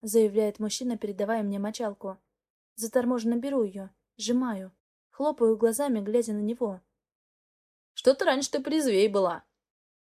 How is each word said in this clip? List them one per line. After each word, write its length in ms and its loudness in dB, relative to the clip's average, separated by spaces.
заявляет 600 2
мужчина, 360 -4
передавая 460 -2
мне 160 -2
мочалку. 580 -6
Заторможенно 600 0
беру 280 0
ее, 260 -8
сжимаю, 560 -2
хлопаю 480 2
глазами, 420 2
глядя 320 0
на 80 -4
него. 400 -4
"Что-то 320 2
раньше 260 2
ты 120 -2
порезвей 460 2
была", 360 0